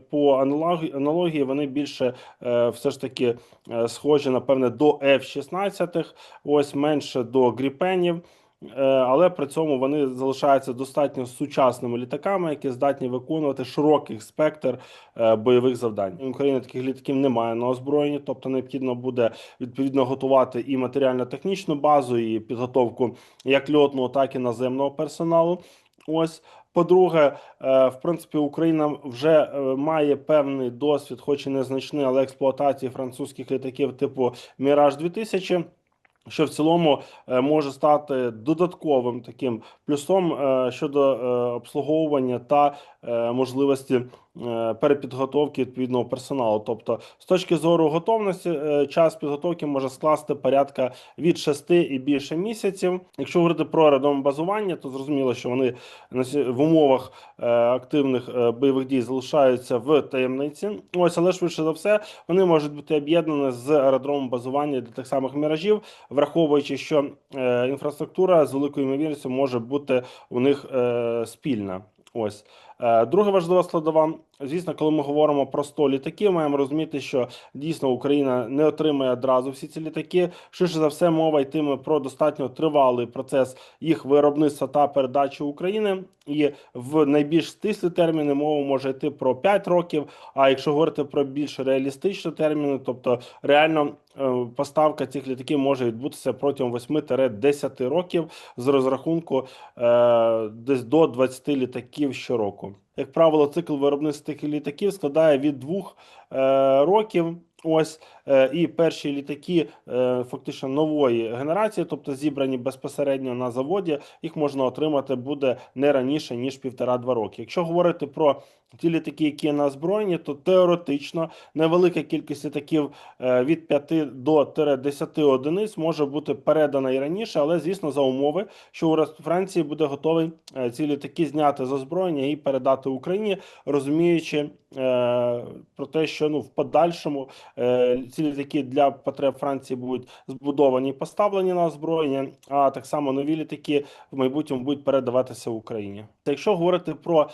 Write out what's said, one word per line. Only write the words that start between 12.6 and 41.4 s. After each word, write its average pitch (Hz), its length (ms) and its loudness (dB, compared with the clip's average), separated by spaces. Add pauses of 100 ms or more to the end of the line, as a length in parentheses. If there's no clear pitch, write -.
здатні 135 380 -2
виконувати 131 580 -4
широкий 147 540 0
спектр, 135 600 -2 (380)
е, 113 180 4
бойових 123 400 4
завдань. 101 480 -4
У 131 60 -6
України 135 300 0
таких 127 240 -8
літаків 135 320 -4
немає 117 400 0
на 120 120 -2
озброєнні, 143 520 -2
тобто 139 300 -8
необхідно 131 460 -4
буде, 123 360 0 (300)
відповідно, 131 440 -2
готувати 131 600 0
і 135 100 -2
матеріально-технічну 131 960 -2
базу, 139 420 2
і 110 220 -2
підготовку 120 760 -2 (300)
як 135 240 2
льотного, 139 400 2
так 135 260 0
і 131 40 -4
наземного 127 520 -2
персоналу. 165 680 0 (480)
Ось. 165 360 -2 (300)
По-друге, 170 640 6 (240)
е, 131 260 4
в 131 140 -4
принципі, 165 360 -4
Україна 151 640 0
вже, 143 500 2
е, 143 60 -4
має 143 560 0
певний 139 540 0
досвід, 139 520 -2
хоч 143 260 -2
і - 20 -4
незначний, 135 560 -2
але 131 180 2
експлуатації 131 640 -2
французьких 131 640 -10
літаків 131 420 -4
типу 127 380 -2 (260)
«Міраж 143 380 4
дві 160 140 -6
тисячі», 185 540 -2 (640)
що 156 160 0
в 127 40 -2
цілому, 156 500 2 (280)
е, 127 140 2
може 147 300 2
стати 147 600 0
додатковим 131 920 -2
таким 120 400 -6 (240)
плюсом, 160 480 0
е, 131 380 0
щодо, 139 420 2
е, 120 140 -4 (280)